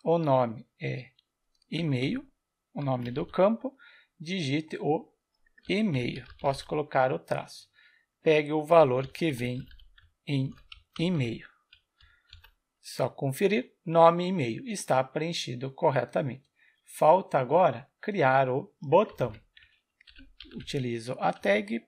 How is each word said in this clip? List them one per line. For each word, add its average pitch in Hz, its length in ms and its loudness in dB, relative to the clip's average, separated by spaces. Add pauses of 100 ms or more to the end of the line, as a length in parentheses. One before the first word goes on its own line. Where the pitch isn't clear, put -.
o 165 140 2
nome 127 480 0 (140)
é 131 260 -8 (640)
e-mail, 156 560 -4 (480)
o 147 80 -8
nome 123 300 -4
do 151 120 -6
campo, 226 500 0 (440)
digite 160 640 -4
o 160 280 -2 (600)
e-mail. 156 560 -2 (160)
Posso 139 260 -4
colocar 139 460 0
o - 60 -4
traço. - 500 -10 (520)
Pegue 151 320 2
o 156 120 -2
valor 143 420 6
que 160 240 -4
vem 123 340 -6 (640)
em 139 240 -2 (480)
e-mail. 151 480 -2 (1300)
Só - 280 -4
conferir, 190 640 -2 (140)
nome 165 380 6
e 180 40 -2
e-mail 165 380 -4
está 151 380 -2
preenchido 139 640 -8
corretamente. 135 760 -2 (540)
Falta 165 400 4
agora 135 500 2 (120)
criar 135 480 2
o 139 320 -4
botão. 151 520 0 (1200)
Utilizo 123 640 -8
a 196 140 -2
tag 208 560 -2